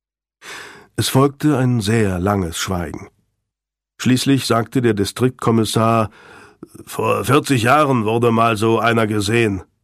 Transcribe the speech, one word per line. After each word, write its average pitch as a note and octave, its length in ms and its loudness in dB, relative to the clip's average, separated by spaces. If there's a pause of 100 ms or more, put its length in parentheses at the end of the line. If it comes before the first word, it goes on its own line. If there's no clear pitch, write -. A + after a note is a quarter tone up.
(960)
Es - 120 -2
folgte C#3 480 2
ein B2 240 0
sehr G2+ 380 0
langes F#2+ 400 -2
Schweigen. F2 500 -8 (920)
Schließlich B2+ 460 0
sagte A#2 360 -2
der A2+ 120 2
Distriktkommissar, A2+ 1160 0 (760)
"Vor G#2+ 380 -4
vierzig B2+ 380 0
Jahren C3+ 420 2
wurde A#2 280 2
mal A2+ 240 2
so A2+ 240 2
einer A2+ 260 2
gesehen, G#2 560 0 (220)